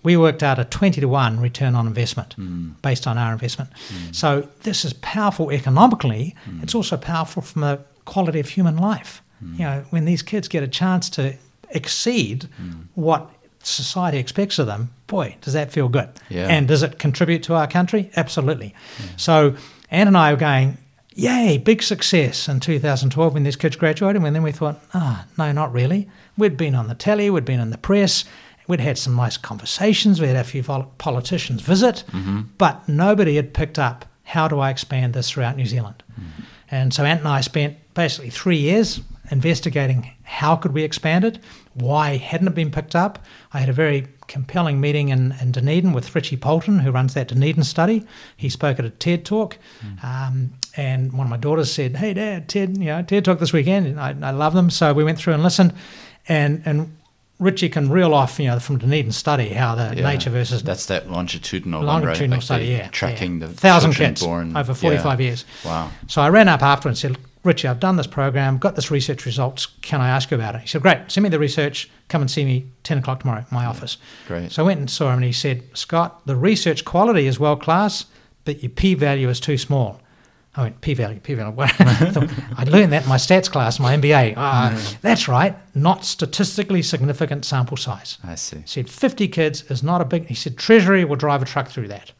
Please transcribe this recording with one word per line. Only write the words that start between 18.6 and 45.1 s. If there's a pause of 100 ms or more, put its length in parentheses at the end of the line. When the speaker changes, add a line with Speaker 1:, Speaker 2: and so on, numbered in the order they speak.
Speaker 2:
Yeah. (100)
Speaker 1:
So (360)
Anne
and
I
were
going, (380)
"Yay,
big
success"
in
two
thousand
twelve
when
these
kids
graduated.
And
then
we
thought, (120)
"Ah, (140)
no,
not
really." (280)
We'd
been
on
the
telly,
we'd
been
in
the
press, (420)
we'd
had
some
nice
conversations,
we
had
a
few
vol-,
politicians
visit, (100)
Speaker 2:
Mm-hmm. (180)
Speaker 1:
but
nobody
had
picked
up, (200)
"How
do
I
expand
this
throughout
New
Zealand?" (180)
Speaker 2:
Mm. (260)
Speaker 1:
And
so
Ant
and
I
spent (180)
basically
three
years (300)
investigating (140)
how
could
we
expand
it, (360)
why
hadn't
it
been
picked
up. (340)
I
had
a
very (200)
compelling
meeting